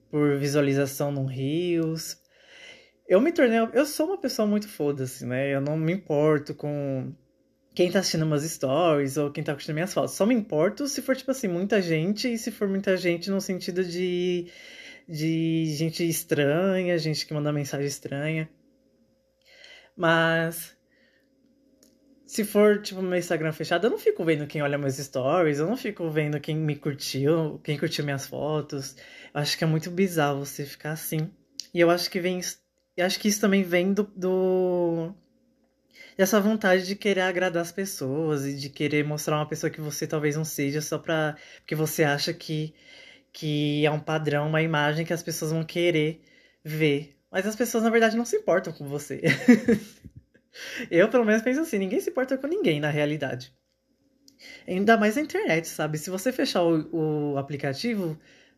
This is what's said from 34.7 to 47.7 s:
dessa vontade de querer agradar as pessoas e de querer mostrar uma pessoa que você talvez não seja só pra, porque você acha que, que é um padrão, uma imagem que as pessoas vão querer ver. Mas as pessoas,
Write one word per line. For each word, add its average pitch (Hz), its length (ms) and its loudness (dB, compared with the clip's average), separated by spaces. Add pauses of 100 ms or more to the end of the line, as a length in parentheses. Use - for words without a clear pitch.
dessa 190 240 4
vontade 190 460 4
de 196 80 -4
querer 196 260 2
agradar 180 400 0
as 170 100 -6
pessoas 151 760 -2
e 139 100 -4
de 139 140 -8
querer 147 360 0
mostrar 151 320 -2
uma 151 100 -2
pessoa 156 220 -4
que - 100 -10
você 151 280 -6
talvez 151 280 -2
não 160 80 -2
seja 147 380 -4
só 151 160 -6
pra, 156 400 -2 (200)
porque - 180 -8
você 156 280 0
acha 147 300 0
que, 156 400 -6 (580)
que 147 540 0
é 147 60 4
um 156 80 0
padrão, 151 480 -2
uma 156 140 2
imagem 156 440 2
que 175 80 -2
as 165 80 -2
pessoas 160 300 -4
vão 160 120 0
querer 160 580 0 (420)
ver. 151 520 0 (160)
Mas 190 140 -2
as 214 100 -4
pessoas, 233 280 0